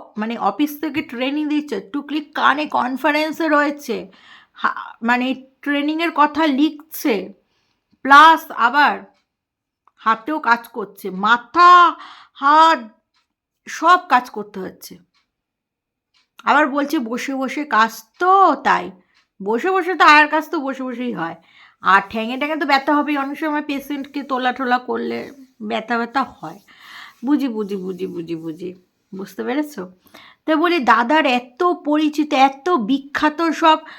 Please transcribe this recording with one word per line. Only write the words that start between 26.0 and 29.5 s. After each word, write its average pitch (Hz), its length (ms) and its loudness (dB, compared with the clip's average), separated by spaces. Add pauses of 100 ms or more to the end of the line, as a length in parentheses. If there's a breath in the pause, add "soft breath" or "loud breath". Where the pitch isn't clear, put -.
হয়। 202 360 -14 (640 loud breath)
বুঝি, 269 240 0
বুঝি, 214 280 -6
বুঝি, 185 300 -8
বুঝি, 170 300 -8
বুঝি, 165 380 -10 (400)
বুঝতে 196 300 -12
পেরেছো? 247 480 -6 (540 loud breath)